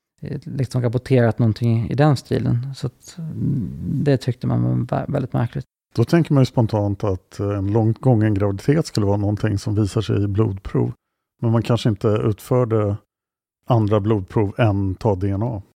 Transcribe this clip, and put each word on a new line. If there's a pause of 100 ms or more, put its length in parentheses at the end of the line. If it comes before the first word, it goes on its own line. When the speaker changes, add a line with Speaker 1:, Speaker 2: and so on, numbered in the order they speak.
(200)
Speaker 1:
eh,
liksom
rapporterat
någonting
i
den
stilen.
Så
att,
mm, (320)
det
tyckte
man
var
vä-,
väldigt
märkligt. (300)
Speaker 2:
Då
tänker
man
ju
spontant
att,
eh,
en
långt
gången
graviditet
skulle
vara
någonting
som
visar
sig
i
blodprov. (480)
Men
man
kanske
inte
utförde (720)
andra
blodprov
än
ta
D
N
A. (160)